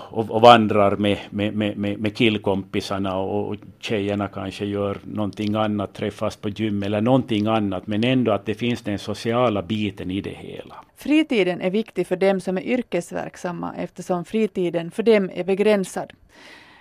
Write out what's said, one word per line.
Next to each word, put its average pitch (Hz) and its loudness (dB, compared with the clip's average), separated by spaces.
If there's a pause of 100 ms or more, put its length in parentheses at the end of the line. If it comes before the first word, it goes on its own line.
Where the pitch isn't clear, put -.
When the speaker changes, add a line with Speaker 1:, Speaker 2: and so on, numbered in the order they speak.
(100)
Speaker 1:
och, 107 -4
och 110 0
vandrar 104 8
med, 101 2 (120)
med, 104 -2
med, 104 -2
med, 101 -4
med 107 -4
killkompisarna 98 0
och, 101 -2
och 104 -6 (220)
tjejerna 101 -2
kanske 95 -8
gör 101 -2
någonting 104 -4
annat, 107 -2
träffas 107 -6
på - -8
gym 101 -2
eller 104 -2
någonting 113 2
annat, 104 0
men 107 0
ändå 127 2
att 98 -2
det 107 -2
finns 120 -4
den 104 -6
sociala 113 -2
biten 92 -4
i 98 -2
det 92 -8
hela. 90 -14 (220)
Speaker 2:
Fritiden 233 0
är 185 -2
viktig 190 -2
för 185 -2
dem 190 2
som 185 -4
är - -4
yrkesverksamma 175 -6
eftersom 175 -6
fritiden 175 -2
för 220 -4
dem 196 4
är 175 -4
begränsad. 190 0 (680)